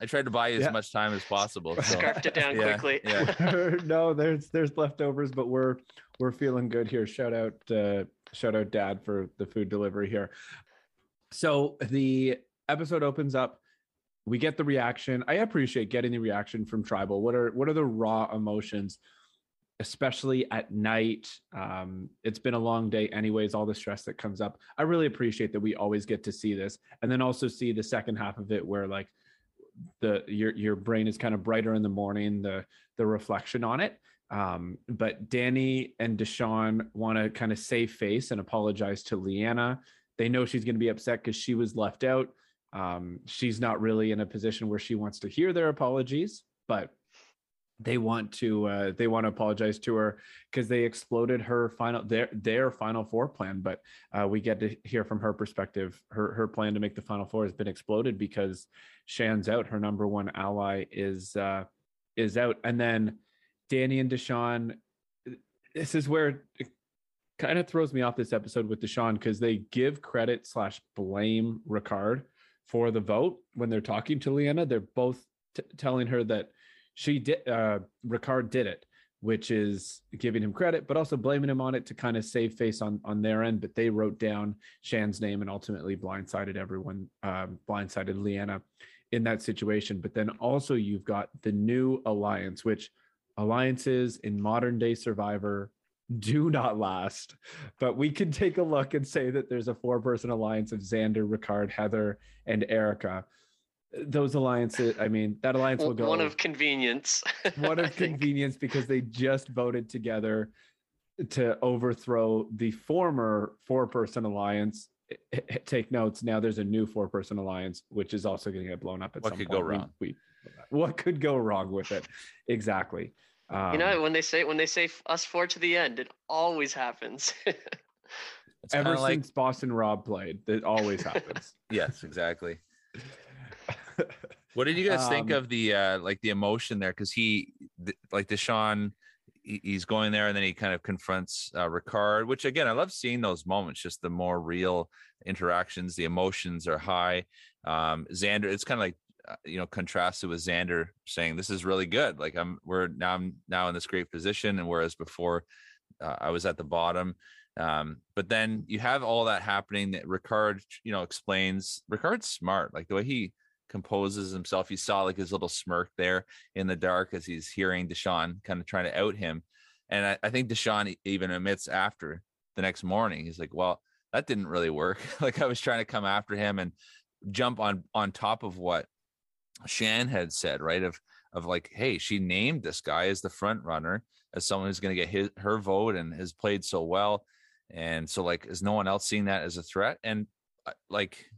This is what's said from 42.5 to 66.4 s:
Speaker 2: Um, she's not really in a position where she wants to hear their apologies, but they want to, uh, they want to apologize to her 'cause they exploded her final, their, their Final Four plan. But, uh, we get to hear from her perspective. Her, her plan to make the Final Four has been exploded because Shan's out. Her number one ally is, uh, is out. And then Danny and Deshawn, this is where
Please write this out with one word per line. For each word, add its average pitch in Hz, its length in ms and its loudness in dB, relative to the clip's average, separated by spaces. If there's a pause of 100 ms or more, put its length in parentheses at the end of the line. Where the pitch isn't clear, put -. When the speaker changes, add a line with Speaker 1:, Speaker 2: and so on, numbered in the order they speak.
Speaker 2:
Um, 90 540 -6
she's 117 340 -2
not 117 180 2
really 110 320 4
in 107 80 0
a 104 60 0
position 110 420 -4
where 104 120 -2
she - 160 -4
wants 104 240 -4
to 101 100 -8
hear 180 240 2
their 165 160 4
apologies, 135 720 0 (240)
but 101 260 -2 (840)
they 113 180 0
want 110 360 0
to, 107 340 0
uh, 101 240 0
they 117 160 0
want 113 160 2
to 110 60 2
apologize 107 500 0
to 117 160 0
her 107 240 2 (320)
'cause 123 160 -2
they 120 160 4
exploded 120 580 0
her 120 280 2
final, 117 340 -2
their, 110 300 2
their 113 380 2
Final 110 340 -2
Four 117 240 0
plan. 95 320 -6
But, 92 200 -4 (300)
uh, 101 160 0
we 104 140 0
get 107 180 0
to 107 240 -2
hear 107 220 -2
from 107 160 -4
her 107 100 2
perspective. 98 720 -6 (100)
Her, 107 220 -2
her 110 140 0
plan 107 260 -2
to 107 80 0
make 104 140 -2
the 104 60 -8
Final 101 240 -4
Four 110 200 -2
has 92 80 -4
been 104 140 -4
exploded 107 500 0
because 98 500 -4 (380)
Shan's 110 420 0
out. 110 200 2
Her 107 120 -4
number 104 280 0
one 101 280 -2
ally 98 560 -2
is, 95 460 -4
uh, 98 280 -2 (520)
is 110 180 2
out. 120 300 2
And 120 140 2
then 110 400 2 (500)
Danny 131 300 2
and 131 120 2
Deshawn, 120 680 -2 (960)
this 156 200 -4
is 143 140 0
where 147 340 2 (160)